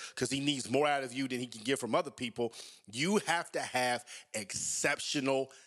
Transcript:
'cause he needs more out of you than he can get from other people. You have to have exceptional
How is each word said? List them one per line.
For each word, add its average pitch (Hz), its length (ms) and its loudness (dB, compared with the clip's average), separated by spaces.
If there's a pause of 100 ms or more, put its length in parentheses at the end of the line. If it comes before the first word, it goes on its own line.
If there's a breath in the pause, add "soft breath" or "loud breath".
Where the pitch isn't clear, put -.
(160 loud breath)
'cause 127 160 0
he 139 80 0
needs 139 280 0
more 139 200 4
out 143 160 2
of 123 100 -8
you 135 140 -2
than 123 120 -2
he 123 60 -2
can 113 160 -12
get 127 160 2
from 117 160 -2
other 156 160 2
people. 120 460 -2 (360 loud breath)
You 160 260 2 (100)
have 170 240 0
to 151 100 -2
have 123 420 2 (300 loud breath)
exceptional 135 1160 0 (160 loud breath)